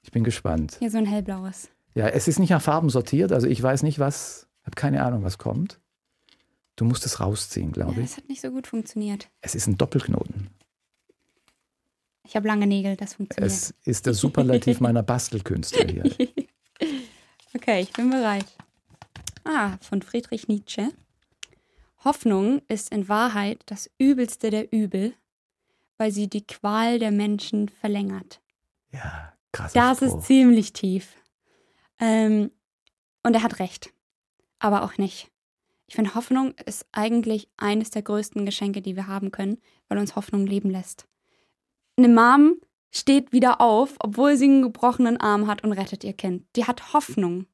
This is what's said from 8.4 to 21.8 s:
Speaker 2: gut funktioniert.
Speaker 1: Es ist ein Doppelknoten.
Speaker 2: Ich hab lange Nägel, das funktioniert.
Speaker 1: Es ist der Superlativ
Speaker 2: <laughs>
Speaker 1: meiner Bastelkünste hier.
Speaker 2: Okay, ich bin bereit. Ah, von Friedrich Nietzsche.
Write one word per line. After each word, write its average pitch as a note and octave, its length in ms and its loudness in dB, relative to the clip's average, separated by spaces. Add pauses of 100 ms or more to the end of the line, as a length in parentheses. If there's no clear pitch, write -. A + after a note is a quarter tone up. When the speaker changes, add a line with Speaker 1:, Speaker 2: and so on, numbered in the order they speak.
Speaker 2:
gut C4 140 -10
funktioniert. G#3+ 640 -8 (140)
Speaker 1:
Es - 140 -8
ist G#2+ 120 -4
ein G2 100 0
Doppelknoten. - 760 -2 (1700)
Speaker 2:
Ich - 100 -18
hab G#3 100 -2
lange G#3 220 2
Nägel, G3 280 0
das G3+ 200 -12
funktioniert. G3 360 -2
Speaker 1:
Es - 220 -6 (100)
ist - 220 -4
der B2 80 2
Superlativ B2+ 680 2
Speaker 2:
<laughs> - 0 -
Speaker 1:
meiner A#2+ 240 2
Bastelkünste - 840 -2
hier. - 180 -4 (1500)
Speaker 2:
Okay, G#3 260 -2
ich F#3+ 120 -6
bin B3 160 0
bereit. G#3+ 360 0 (960)
Ah, G#3+ 380 -2
von G3 200 -4
Friedrich A#3+ 460 -8
Nietzsche. G#3 420 -4 (1120)